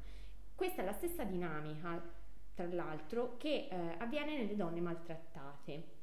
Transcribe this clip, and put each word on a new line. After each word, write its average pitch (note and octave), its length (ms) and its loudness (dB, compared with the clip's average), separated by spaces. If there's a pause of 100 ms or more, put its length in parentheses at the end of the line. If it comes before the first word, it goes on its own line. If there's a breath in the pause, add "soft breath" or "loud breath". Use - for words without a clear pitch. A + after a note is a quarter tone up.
(540 loud breath)
Questa E4+ 280 2
è - 20 2
la G3 80 2
stessa E4+ 320 2
dinamica, E3+ 1000 0 (320)
tra F3+ 140 0
l'altro, F3 680 2
che, C#4+ 340 2
eh, E3+ 280 0
avviene D4 380 0
nelle G#3 180 2
donne E3+ 260 2
maltrattate D#3+ 1040 -2 (200)